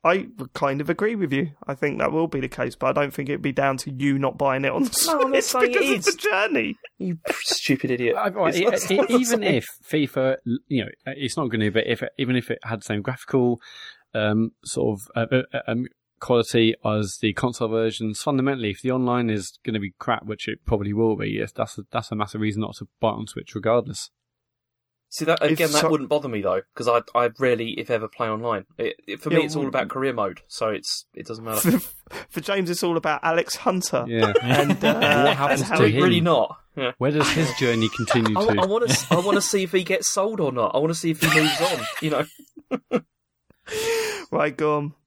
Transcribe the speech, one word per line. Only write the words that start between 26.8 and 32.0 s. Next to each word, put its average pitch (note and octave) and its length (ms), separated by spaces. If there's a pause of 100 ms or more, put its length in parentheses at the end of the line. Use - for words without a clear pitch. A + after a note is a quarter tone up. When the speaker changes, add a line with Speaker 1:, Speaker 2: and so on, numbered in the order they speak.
Speaker 2:
I, A#2 140 (120)
I A#2+ 240
rarely, A#2 340
if - 200
ever, A2 160
play A2+ 220
online. A2 340 (140)
It, - 180 (100)
it, - 140
for D#3 100
Speaker 1:
Yeah, E3 100
Speaker 2:
me, D#3 40
it's D3+ 140
all C#3+ 60
Speaker 1:
well C3+ 40
Speaker 2:
about B2+ 220
career C3 240
mode, G2+ 340
so - 220
it's, - 440
it - 140
doesn't A2+ 160
matter. A2+ 280
Speaker 1:
<laughs> B3+ 80
For, - 100 (400)